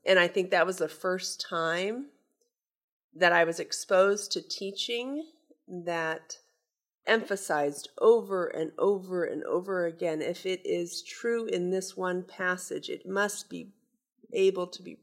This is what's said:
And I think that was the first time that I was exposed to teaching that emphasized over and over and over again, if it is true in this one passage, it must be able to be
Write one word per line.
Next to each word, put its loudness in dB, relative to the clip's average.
And 6
I 6
think -2
that 4
was -2
the -2
first -4
time -2
that 4
I 6
was -2
exposed 2
to -4
teaching -6
that -4
emphasized 0
over 6
and -4
over 2
and -2
over 0
again, -2
if -4
it -4
is -4
true -4
in 0
this -4
one -4
passage, -6
it -10
must -4
be -12
able 4
to -14
be -16